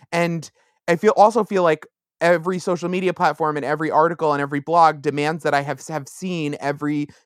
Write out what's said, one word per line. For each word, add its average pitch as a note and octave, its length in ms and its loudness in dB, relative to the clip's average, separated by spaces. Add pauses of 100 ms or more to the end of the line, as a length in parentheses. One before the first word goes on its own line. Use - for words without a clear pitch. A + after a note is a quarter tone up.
(100)
And E3+ 400 -2 (380)
I E3+ 80 2
feel, G#3 200 2
also G#3+ 280 4
feel F#3 180 0
like D#3+ 240 0 (340)
every F3 380 2
social F3 300 -4
media F3+ 260 -2
platform D#3 420 0
and C#3 80 -4
every D3+ 260 -2
article D#3 420 2
and C#3+ 100 0
every C#3+ 180 -4
blog D#3 400 2
demands D3 440 -2
that D3+ 100 0
I C#3+ 80 0
have, C#3 240 -8
have D3+ 220 -8
seen E3 520 -6
every D3 480 -4 (160)